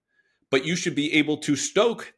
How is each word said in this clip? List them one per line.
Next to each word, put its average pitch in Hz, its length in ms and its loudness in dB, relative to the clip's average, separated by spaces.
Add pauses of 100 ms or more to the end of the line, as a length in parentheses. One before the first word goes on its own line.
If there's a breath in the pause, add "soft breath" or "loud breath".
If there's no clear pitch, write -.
(500)
but 139 160 0
you 165 80 -2
should 165 220 -2
be 147 180 -2
able 151 220 2
to 147 180 0
stoke 220 640 0